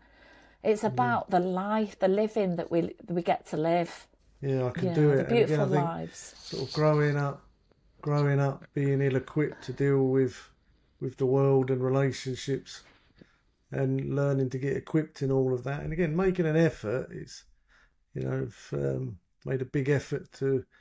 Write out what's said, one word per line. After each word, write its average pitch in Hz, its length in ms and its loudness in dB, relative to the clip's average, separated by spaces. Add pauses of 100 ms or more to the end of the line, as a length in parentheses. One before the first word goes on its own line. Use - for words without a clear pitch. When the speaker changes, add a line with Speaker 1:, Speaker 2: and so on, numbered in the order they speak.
(640)
Speaker 1:
It's 214 200 2
Speaker 2:
Mm. 220 60 2
Speaker 1:
about 240 420 0
the 180 100 4
life, 196 580 -2
the 190 100 2
living 202 480 2
that 165 140 -4
we, 170 240 0 (140)
we 175 140 -2
get - 260 0
to 180 80 -6
live. 165 500 0 (340)
Speaker 2:
Yeah, 131 260 0
I 123 40 -2
can - 180 -2
Speaker 1:
You 170 60 -2
Speaker 2:
do 151 80 4
Speaker 1:
know, 147 100 6
Speaker 2:
it. 139 40 6
Speaker 1:
the 131 60 4
Speaker 2:
And - 100 -2
again, 233 140 4
Speaker 1:
beautiful 147 180 2
Speaker 2:
I - 40 0
think 185 160 2
Speaker 1:
lives. 165 540 -8
Speaker 2:
sort - 300 -8
of - 60 -10
growing 147 420 2
up, 143 260 -4 (600)
growing 143 380 2
up, 139 340 -2
being 139 260 2
ill-equipped 139 640 0
to 131 80 -8
deal 139 360 2
with, 131 420 0 (500)
with 135 160 -8
the 135 100 0
world 135 440 4
and 127 120 0
relationships, 131 1000 -2 (880)
and 135 440 -2
learning 135 360 0
to 135 80 -6
get 139 180 -2
equipped 151 460 -4
in 135 100 0
all 131 220 2
of 120 100 -6
that. 143 180 -6
And 151 120 -6
again, 160 200 0
making 180 300 2
an 156 120 2
effort 143 540 0
is, - 340 -14 (680)
you 135 100 -8
know, 131 200 -4
I've, - 320 -12
um, 131 440 -4 (280)
made 135 160 -2
a - 20 -4
big 131 240 -4
effort 143 440 -2
to, 135 320 -2 (160)